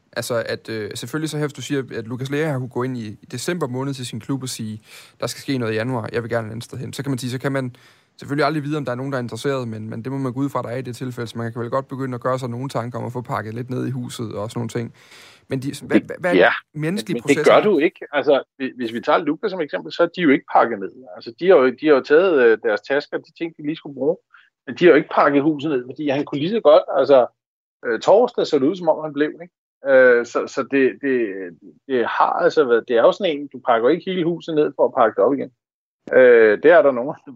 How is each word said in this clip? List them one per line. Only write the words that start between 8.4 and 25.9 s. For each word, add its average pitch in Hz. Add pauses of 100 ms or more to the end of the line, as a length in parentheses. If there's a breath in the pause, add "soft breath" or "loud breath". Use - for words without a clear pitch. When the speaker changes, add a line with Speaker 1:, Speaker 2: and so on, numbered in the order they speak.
Speaker 1:
aldrig 151
vide, 151
om 143
der 127
er 123
nogen, 135
der 135
er 123
interesseret, 123
men, 110
men 113
det 131
må 139
man 131
gå 123
ud 139
fra, 127
der 117
er 120
i 135
det 123
tilfælde, 123
så 113
man 117
kan 123
vel 117
godt 135
begynde 127
at 120
gøre 131
sig 127
nogle 127
tanker 120
om 117
at 117
få 123
pakket 110
lidt 120
ned 127
i 123
huset 123
og 104
sådan 120
nogle 113
ting. 117 (540 soft breath)
Men 135
de, 139 (140)
hvad, 160
Speaker 2:
Det, -
Speaker 1:
hvad, -
hvad 175
er -
Speaker 2:
ja, 98 (220)
Speaker 1:
den 151
menneskelige 175
Speaker 2:
men, 120
men 120
Speaker 1:
proces? 143
Speaker 2:
det 139
gør 135
du 196
ikke. -
Altså, 135 (140)
hvis, 131
hvis 117
vi 117
tager 147
Lukas 160
som 185
eksempel, 160
så -
er 170
de 180
jo 165
ikke 135
pakket 117
ned. 95 (240)
Altså, -
de 170
har 190
jo, 131 (120)
de 151
har 151
jo 131
taget, 156
øh, 113
deres 107
tasker, 147
de -
ting, 165
de 151
lige 156
skulle 156
bruge, 135 (500 soft breath)
men 127
de 170
har 170
jo 151
ikke 156
pakket 147
huset 151
ned, 127
fordi 143